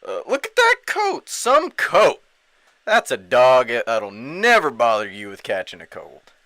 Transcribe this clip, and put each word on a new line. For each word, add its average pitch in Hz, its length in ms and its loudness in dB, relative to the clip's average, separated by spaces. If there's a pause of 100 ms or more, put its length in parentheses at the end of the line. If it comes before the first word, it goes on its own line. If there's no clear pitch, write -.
Uh, 95 220 -10
look 269 180 -6
at - 100 -12
that 466 200 4 (100)
coat. 392 440 -6
Some 302 420 0
coat. - 500 2 (640)
That's 226 260 0
a 123 60 -4
dog 123 520 4 (160)
that'll 107 260 -4
never 165 580 0
bother 113 400 0
you 101 200 -14
with 98 140 -18
catching 92 380 -8
a 82 60 -20
cold. 73 460 -20 (120)